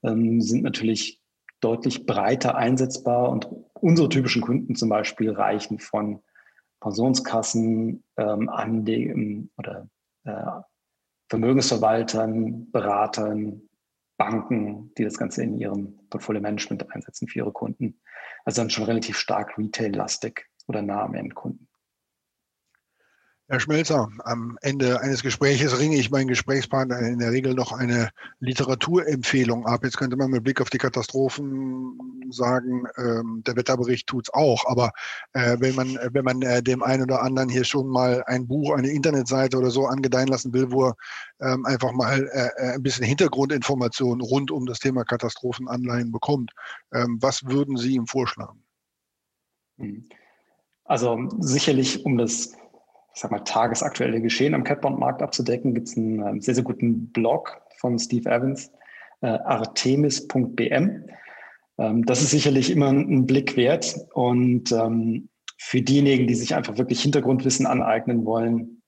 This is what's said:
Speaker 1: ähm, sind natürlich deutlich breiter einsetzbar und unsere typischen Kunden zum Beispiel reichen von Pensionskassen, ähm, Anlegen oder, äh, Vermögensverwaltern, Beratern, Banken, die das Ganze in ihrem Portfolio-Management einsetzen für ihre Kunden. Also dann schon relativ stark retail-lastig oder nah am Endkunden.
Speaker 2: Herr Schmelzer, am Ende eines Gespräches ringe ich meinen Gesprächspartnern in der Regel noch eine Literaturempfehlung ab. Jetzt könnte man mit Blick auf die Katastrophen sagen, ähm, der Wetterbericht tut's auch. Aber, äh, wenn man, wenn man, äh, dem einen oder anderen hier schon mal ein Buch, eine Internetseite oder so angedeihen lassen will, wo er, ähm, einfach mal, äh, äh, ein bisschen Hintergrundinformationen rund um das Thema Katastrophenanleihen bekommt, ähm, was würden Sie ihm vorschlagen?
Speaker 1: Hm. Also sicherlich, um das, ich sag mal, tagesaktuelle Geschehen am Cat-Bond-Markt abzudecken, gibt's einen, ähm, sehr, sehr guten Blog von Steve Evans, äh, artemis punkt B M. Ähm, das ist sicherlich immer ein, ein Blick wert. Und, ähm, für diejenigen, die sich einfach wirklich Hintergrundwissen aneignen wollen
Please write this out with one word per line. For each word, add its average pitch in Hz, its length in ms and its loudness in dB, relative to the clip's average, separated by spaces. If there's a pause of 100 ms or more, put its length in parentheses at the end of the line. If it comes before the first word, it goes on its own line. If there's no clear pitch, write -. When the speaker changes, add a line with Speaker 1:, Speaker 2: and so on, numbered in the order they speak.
Speaker 1:
ähm, 113 400 2
sind 113 220 0
natürlich - 580 -2 (380)
deutlich 117 440 -2
breiter 117 520 0
einsetzbar 123 760 2
und 110 180 -4 (240)
unsere 165 380 4
typischen 127 320 2
Kunden 123 320 0
zum 113 160 0
Beispiel 107 400 0
reichen 104 480 -2
von 104 420 -4 (600)
Pensionskassen, 113 1200 0 (140)
ähm, 107 320 0
Anlegen 110 1040 -2
oder, 98 320 -12 (360)
äh, 107 360 -8 (680)
Vermögensverwaltern, 113 1400 2
Beratern, 107 920 -2 (560)
Banken, 107 800 -2
die 117 60 0
das 104 120 -6
Ganze - 260 -6
in 107 160 -2
ihrem 101 360 -6 (160)
Portfolio-Management 107 800 -6
einsetzen - 380 -12
für - 100 -6
ihre 107 140 -4
Kunden. - 460 -6 (460)
Also 113 160 -2
dann 110 80 0
schon 110 160 -2
relativ 110 320 -2
stark 101 400 -4
retail-lastig 107 880 -4 (240)
oder 104 140 -4
nah 101 200 -4
am - 120 -6
Endkunden. - 540 -10 (1800)
Speaker 2:
Herr 131 120 0
Schmelzer, 151 480 2 (160)
am 117 380 -6
Ende 135 380 2
eines 131 220 -2
Gespräches 135 560 2
ringe 151 180 4
ich 120 140 2
meinen 135 180 2
Gesprächspartnern 127 760 0
in 120 140 -2
der 117 140 0
Regel 131 200 0
noch 127 200 -2
eine 120 360 0 (300)
Literaturempfehlung 127 1300 0
ab. 117 180 0
Jetzt 127 140 -2
könnte 127 180 -2
man 135 140 0
mit 123 140 0
Blick 131 160 0
auf 123 100 -2
die 131 80 -2
Katastrophen 131 1200 -4 (320)
sagen, 123 540 0 (120)
ähm, 117 480 -2
der 120 120 -2
Wetterbericht 123 500 0
tut's - 260 -6
auch. 139 340 4
Aber, 120 260 2 (400)
äh, 123 260 2
wenn 131 160 2
man, 131 240 -2 (140)
wenn 135 120 2
man, 127 160 0
äh, 123 220 2
dem 127 200 0
einen 131 200 2
oder 127 200 0
anderen 131 280 0
hier 127 140 2
schon 135 240 -2
mal 127 380 2
ein 127 200 -2
Buch, 143 260 0
eine 135 180 2
Internetseite 135 680 2
oder 127 120 4
so 135 160 2
angedeihen 131 420 2
lassen 127 260 -2
will, 127 160 2
wo 131 160 4
er, 120 100 0 (440)
ähm, 131 260 -2
einfach 127 260 0
mal, 131 400 0
äh, 127 240 0
äh, 127 200 -2
ein 135 60 -6
bisschen 127 220 -2
Hintergrundinformationen 131 1160 2
rund 131 280 0
um 147 140 -4
das 123 140 -6
Thema 127 260 0
Katastrophenanleihen 120 1080 -4
bekommt, 127 400 -2 (420)
ähm, 120 260 -2
was 131 240 0
würden 135 320 0
Sie 127 200 0
ihm 117 100 -2
vorschlagen? 117 580 -6 (1120)
Speaker 1:
Hm. 104 300 -12 (760)
Also 120 440 2 (100)
sicherlich, 139 640 2
um 135 140 4
das, - 360 0 (600)
ich - 60 -14
sag 113 100 -6
mal, 107 100 -2
tagesaktuelle 113 800 0
Geschehen 123 320 2
am 131 120 2
Cat-Bond-Markt 131 580 0
abzudecken, 123 520 0
gibt's 117 220 -4
einen, 110 300 0
ähm, 104 140 -4
sehr, 127 140 0
sehr 120 100 2
guten 117 480 0
Blog 117 500 0 (160)
von 123 200 0
Steve 117 300 -2
Evans, 127 420 0 (500)
äh, 127 80 -4
artemis 131 960 0
punkt - 300 0
B 113 120 0
M. 151 400 0 (720)
Ähm, 113 260 2
das 127 160 2
ist 143 100 4
sicherlich 139 400 4
immer 143 180 4
ein, 135 200 4
ein 131 180 4
Blick 131 300 2
wert. 135 380 2 (180)
Und, 123 600 2
ähm, 113 560 0 (280)
für - 240 -2
diejenigen, 135 460 4
die 117 80 4
sich - 200 -2
einfach - 240 -2
wirklich 127 220 0
Hintergrundwissen 135 640 2
aneignen 120 640 2
wollen 117 600 0